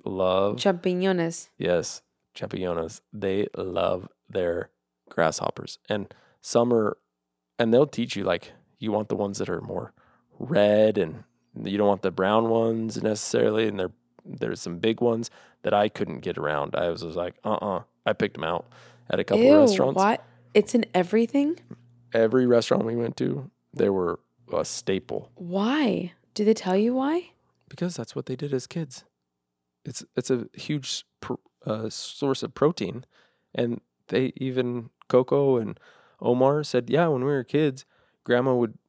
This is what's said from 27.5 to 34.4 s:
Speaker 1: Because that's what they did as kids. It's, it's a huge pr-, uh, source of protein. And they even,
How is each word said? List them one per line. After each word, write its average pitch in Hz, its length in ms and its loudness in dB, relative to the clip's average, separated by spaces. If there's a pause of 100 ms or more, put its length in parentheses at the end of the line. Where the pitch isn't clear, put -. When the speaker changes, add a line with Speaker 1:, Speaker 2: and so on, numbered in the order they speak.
Speaker 1:
Because 175 260 -8
that's - 200 -10
what 131 100 -6
they 131 100 -6
did 143 180 -6
as 127 140 -4
kids. 156 380 -10 (800)
It's, - 180 -12 (120)
it's - 140 -6
a 123 240 0
huge - 520 -8 (160)
pr-, - 120 -8 (320)
uh, 110 240 -4
source - 540 -4
of 101 100 -8
protein. 139 520 -2 (500)
And 120 260 -2 (280)
they 127 280 0
even, 123 520 -4 (200)